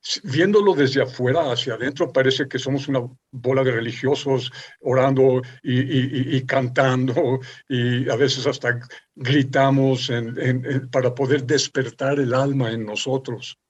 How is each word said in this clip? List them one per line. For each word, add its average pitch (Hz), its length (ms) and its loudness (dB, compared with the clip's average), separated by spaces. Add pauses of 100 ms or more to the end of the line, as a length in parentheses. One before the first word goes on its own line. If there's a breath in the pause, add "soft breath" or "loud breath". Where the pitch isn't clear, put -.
S-, - 220 -8
viéndolo 190 500 4
desde 139 260 2
afuera 127 520 0
hacia 117 220 -4
adentro, 139 380 -4
parece 131 360 2
que 131 100 -8
somos 139 300 -4
una 131 140 0 (280)
bola 131 320 0
de 131 80 2
religiosos 123 800 -2 (300 loud breath)
orando 131 640 4 (200 loud breath)
y, 127 160 0
y, 131 220 0 (120)
y, 131 240 -2
y 131 100 -2
cantando, 131 920 0 (300 loud breath)
y 123 420 0
a - 60 0
veces 135 320 0
hasta 123 320 -2 (340 loud breath)
gritamos 135 960 2
en, 117 300 -4
en, 127 260 0
en, 131 240 -4
para 123 240 0
poder 135 300 0
despertar 135 720 -2
el 123 160 0
alma 135 380 0
en 113 120 -6
nosotros. 123 720 -6 (140)